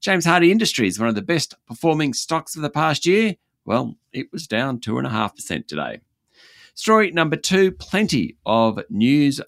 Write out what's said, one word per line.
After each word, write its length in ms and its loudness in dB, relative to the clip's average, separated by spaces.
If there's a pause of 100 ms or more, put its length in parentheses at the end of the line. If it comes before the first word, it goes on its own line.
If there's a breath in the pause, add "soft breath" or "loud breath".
James 240 0
Hardie 260 6
Industries, 480 0
one 120 0
of 40 -2
the 60 -2
best 340 -2 (120)
performing 480 0
stocks 420 -6
of 60 -8
the 80 -4
past 340 -2
year, 320 2 (300)
well, 300 -2 (140)
it 220 -12
was 140 -12
down 340 -4
two 160 -4
and 100 -4
a 40 -6
half 260 -4
percent 320 -10
today. 320 -8 (760 soft breath)
Story 360 2
number 260 0
two, 340 2
plenty 760 -2
of 420 2
news 600 2